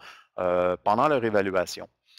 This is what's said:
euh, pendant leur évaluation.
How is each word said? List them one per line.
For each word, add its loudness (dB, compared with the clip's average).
euh, 0
pendant 2
leur 0
évaluation. -2